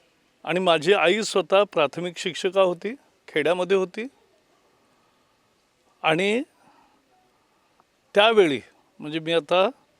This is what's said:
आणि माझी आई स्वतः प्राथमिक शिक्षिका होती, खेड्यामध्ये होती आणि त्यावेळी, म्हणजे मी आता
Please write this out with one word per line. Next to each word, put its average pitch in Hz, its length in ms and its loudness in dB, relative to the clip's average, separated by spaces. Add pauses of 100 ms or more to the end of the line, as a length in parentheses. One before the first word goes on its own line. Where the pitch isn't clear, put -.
(440)
आणि 165 160 -4
माझी 165 320 2
आई 190 300 2
स्वतः 190 400 0
प्राथमिक 170 540 -4
शिक्षिका 190 460 -2
होती, 185 320 -2 (340)
खेड्यामध्ये 180 480 -2
होती 190 300 -6 (2000)
आणि 196 400 -2 (1700)
त्यावेळी, 202 460 4 (380)
म्हणजे 151 200 -10
मी 160 140 -6
आता 175 380 0 (300)